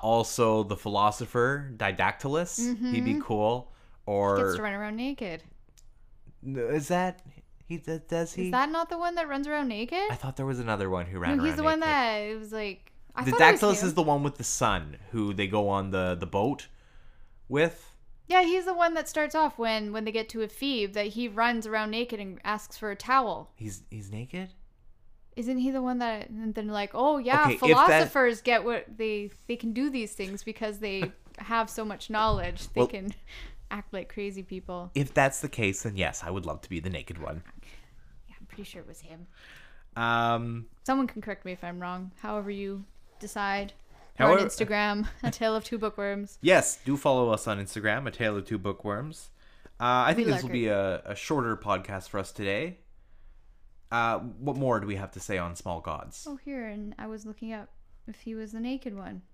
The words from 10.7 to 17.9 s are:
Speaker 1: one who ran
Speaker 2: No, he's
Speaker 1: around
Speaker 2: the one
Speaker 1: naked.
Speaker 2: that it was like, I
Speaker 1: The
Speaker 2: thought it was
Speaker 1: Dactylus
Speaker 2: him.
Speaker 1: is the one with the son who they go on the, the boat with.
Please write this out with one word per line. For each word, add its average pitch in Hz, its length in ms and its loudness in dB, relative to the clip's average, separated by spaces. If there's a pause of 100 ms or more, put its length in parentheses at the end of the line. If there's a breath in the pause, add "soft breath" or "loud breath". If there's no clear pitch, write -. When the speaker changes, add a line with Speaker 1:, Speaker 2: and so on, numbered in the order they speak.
Speaker 1:
one 90 160 0
who 92 140 -6
ran 87 180 2
Speaker 2:
No, 254 60 2
he's 320 80 2
Speaker 1:
around 311 60 -2
Speaker 2:
the 311 60 -2
one 320 160 4
Speaker 1:
naked. 320 140 2
Speaker 2:
that 233 240 2
it 214 220 -4
was 214 120 -12
like, 208 400 -8 (240)
I - 80 -4
Speaker 1:
The - 80 2
Speaker 2:
thought 480 80 4
it 160 140 12
was - 80 4
Speaker 1:
Dactylus 202 200 6
Speaker 2:
him. 185 60 2
Speaker 1:
is 160 60 0
the 170 100 4
one 143 200 4
with 143 120 0
the 127 80 -8
son 90 540 0 (140)
who 104 220 0
they 98 140 0
go 104 220 4
on 98 220 0
the, 92 280 2
the 90 80 -6
boat 107 400 0 (800 soft breath)
with. 156 480 -2 (320)